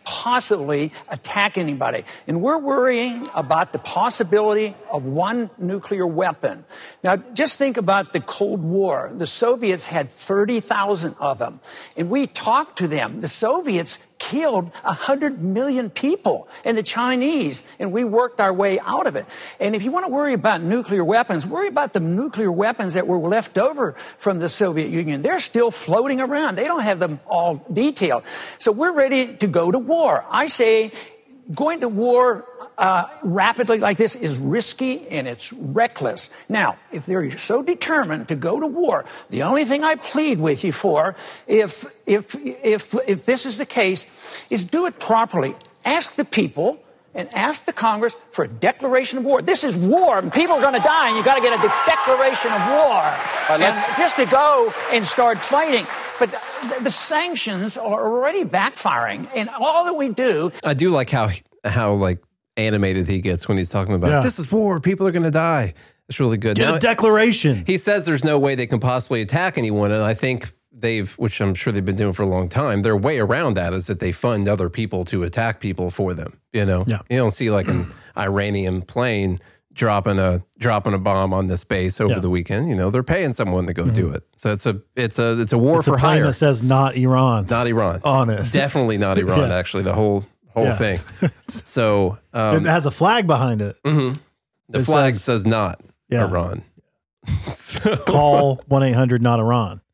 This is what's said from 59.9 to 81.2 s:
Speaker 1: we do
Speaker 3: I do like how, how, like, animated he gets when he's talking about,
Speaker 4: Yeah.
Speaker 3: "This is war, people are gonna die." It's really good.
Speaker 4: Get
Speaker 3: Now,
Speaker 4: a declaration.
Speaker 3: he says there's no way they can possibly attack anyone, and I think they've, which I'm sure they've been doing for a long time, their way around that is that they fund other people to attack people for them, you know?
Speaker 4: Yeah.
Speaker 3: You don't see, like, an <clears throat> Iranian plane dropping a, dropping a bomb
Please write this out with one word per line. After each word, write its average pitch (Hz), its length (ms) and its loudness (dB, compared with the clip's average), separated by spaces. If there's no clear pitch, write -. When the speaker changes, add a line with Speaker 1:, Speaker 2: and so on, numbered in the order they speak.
Speaker 1:
we 277 140 -2
do 180 420 0
Speaker 3:
I 147 80 2
do 151 160 2
like 139 200 2
how, 117 200 2
how, 104 300 2
like, 92 280 0
animated 98 500 2
he 92 140 0
gets 87 260 -2
when 101 100 2
he's 90 120 -2
talking 101 240 -2
about, 87 180 2
Speaker 4:
Yeah. 147 100 4
Speaker 3:
"This 240 180 0
is 139 120 -8
war, 202 300 2
people 190 260 0
are 185 40 2
gonna 165 200 0
die." 156 420 0
It's - 100 -6
really 113 180 2
good. 104 200 0
Speaker 4:
Get 226 100 4
Speaker 3:
Now, 160 80 2
Speaker 4:
a 160 40 -2
declaration. 214 840 4
Speaker 3:
he 185 120 2
says 202 280 0
there's 151 200 0
no 151 120 4
way 139 180 2
they 123 120 -2
can 120 140 0
possibly 127 400 -2
attack 165 360 -2
anyone, 104 340 0
and 107 120 2
I 107 100 2
think 127 380 -4
they've, 110 360 -2
which - 280 -4
I'm 98 140 2
sure 113 180 -2
they've 101 120 -2
been 95 100 0
doing 104 180 0
for 104 100 -2
a 98 40 2
long 92 220 0
time, 117 320 0
their 107 160 2
way 131 220 0
around 120 360 0
that 87 180 -2
is 90 140 -4
that 98 120 -4
they 92 120 -2
fund 104 360 0
other 95 220 0
people 98 360 -4
to 90 180 -4
attack 110 380 -2
people 92 280 -4
for 92 240 -2
them, 80 240 -10
you 107 140 0
know? 92 200 2
Speaker 4:
Yeah. 110 140 0
Speaker 3:
You 123 80 0
don't 120 140 2
see, 120 180 -2
like, 101 200 0
an 90 180 -2
<clears throat> - 140 -16
Iranian 98 640 -2
plane 101 560 0
dropping 104 460 2
a, 90 240 2
dropping 110 340 0
a 98 60 2
bomb 95 340 0